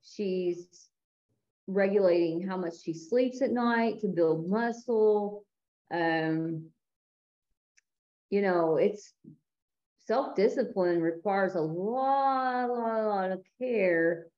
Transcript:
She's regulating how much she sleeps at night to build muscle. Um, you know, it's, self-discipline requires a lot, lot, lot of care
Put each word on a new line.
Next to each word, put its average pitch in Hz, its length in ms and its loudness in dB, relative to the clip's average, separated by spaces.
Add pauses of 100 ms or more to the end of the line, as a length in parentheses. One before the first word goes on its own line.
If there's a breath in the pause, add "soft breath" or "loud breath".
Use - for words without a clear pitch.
She's 185 640 -6 (1000)
regulating 185 800 2
how 190 100 -4
much 175 160 -6 (100)
she 165 120 -6
sleeps 254 480 -2
at 240 80 0
night 233 500 0
to 208 80 -2
build 160 400 0
muscle. 214 960 0 (480)
Um, 160 800 -2 (1600)
you 202 100 0
know, 170 360 2
it's, 196 360 0 (920)
self-discipline 196 960 0
requires 190 520 0
a 175 60 -2
lot, 254 1080 0
lot, 226 380 -2
lot 190 220 0
of 185 120 -6 (180)
care 175 760 0